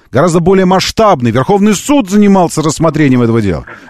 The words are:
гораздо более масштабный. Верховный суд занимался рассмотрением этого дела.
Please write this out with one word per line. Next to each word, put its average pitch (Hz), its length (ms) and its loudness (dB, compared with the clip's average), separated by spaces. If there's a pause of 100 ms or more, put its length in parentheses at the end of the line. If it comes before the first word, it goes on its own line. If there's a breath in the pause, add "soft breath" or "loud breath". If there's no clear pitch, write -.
гораздо 156 300 0
более 190 260 2
масштабный. 175 680 0
Верховный 196 420 0
суд 262 360 -2
занимался 196 520 2
рассмотрением 151 600 0
этого 113 180 0
дела. 82 240 -4 (240 loud breath)